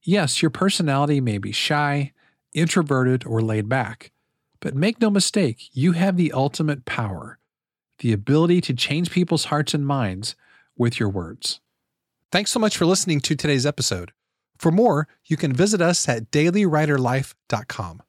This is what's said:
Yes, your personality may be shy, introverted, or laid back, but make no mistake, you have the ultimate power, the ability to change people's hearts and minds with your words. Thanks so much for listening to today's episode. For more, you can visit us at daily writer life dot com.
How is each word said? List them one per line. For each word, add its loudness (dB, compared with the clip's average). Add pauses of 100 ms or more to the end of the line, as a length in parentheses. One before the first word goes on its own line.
Yes, 0
your 2
personality 2
may 0
be -6
shy, -2 (400)
introverted, 2
or 0
laid -2
back, -4 (480)
but -6
make 0
no 4
mistake, 0
you 2
have 2
the 2
ultimate -2
power, -8 (600)
the 0
ability 4
to -4
change -2
people's 0
hearts -2
and -2
minds -4 (400)
with 0
your 0
words. -8 (680)
Thanks 0
so -2
much 0
for 2
listening 0
to -2
today's 0
episode. -4 (440)
For 2
more, 2 (160)
you -2
can -2
visit 2
us 2
at -2
daily 2
writer 2
life -2 (140)
dot -4
com. -12